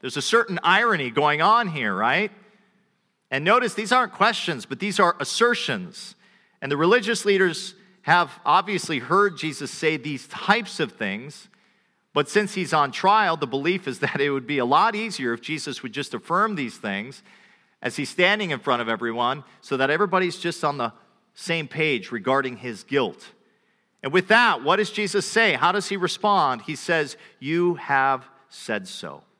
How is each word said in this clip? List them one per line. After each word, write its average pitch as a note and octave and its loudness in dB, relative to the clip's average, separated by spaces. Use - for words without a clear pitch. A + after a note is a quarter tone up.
There's C3 -8
a C#3+ -4
certain G#3+ 2
irony F#3 4
going D3 4
on A3 4
here, A#2+ -2
right? C#3 0
And C#3 -2
notice A#3 2
these G#3+ -2
aren't B3 2
questions, F#3+ 0
but - -10
these G3+ -4
are G3+ 6
assertions. C3+ -2
And C#3 -6
the D3 0
religious G3+ 2
leaders F#3+ 0
have E3 2
obviously F3 0
heard F3 2
Jesus D#3 -8
say D#3 0
these D3+ -8
types - -2
of G#3+ -2
things, A2 -8
but D3 0
since G#3 0
he's F3 -4
on C#3+ 2
trial, G3 2
the D3 -4
belief D3 -2
is B2+ -8
that C#3 -2
it C#3+ 2
would C3+ -4
be C#3+ -2
a B2 2
lot F3+ 4
easier F3+ -4
if A#2 -8
Jesus D3+ -8
would B2 -10
just C3+ -8
affirm F#3+ -2
these C3 -6
things G#2 -8
as - -6
he's C#3+ -6
standing F#3+ 0
in C3 -4
front A#2+ 0
of A2+ -4
everyone A#2+ -2
so - -6
that C3 2
everybody's F#3 0
just - -6
on C#3+ -2
the A#2 -4
same E3 -4
page C#3+ -2
regarding B2+ 0
his A2+ -10
guilt. B2+ -2
And C#3 -6
with F3+ 2
that, G#3+ 4
what E3 4
does G#3 0
Jesus G3+ -2
say? A3 2
How D3 2
does G3 -2
he G3+ -4
respond? F3 0
He D#3 -8
says, D#3 -2
"You E3+ 0
have C3+ 0
said G2+ -6
so." D2 -14